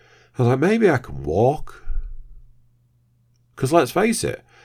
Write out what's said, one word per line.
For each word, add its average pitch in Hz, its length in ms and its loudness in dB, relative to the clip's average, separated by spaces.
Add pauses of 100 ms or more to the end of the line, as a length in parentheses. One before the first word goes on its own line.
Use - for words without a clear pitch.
(380)
I 127 40 2
was 117 60 4
like, 131 120 2
"Maybe 208 300 4
I 131 80 2
can 69 240 -10
walk." 104 640 0 (1700)
'Cause 131 160 -2
let's 160 180 4
face 220 340 0
it, - 200 -6 (200)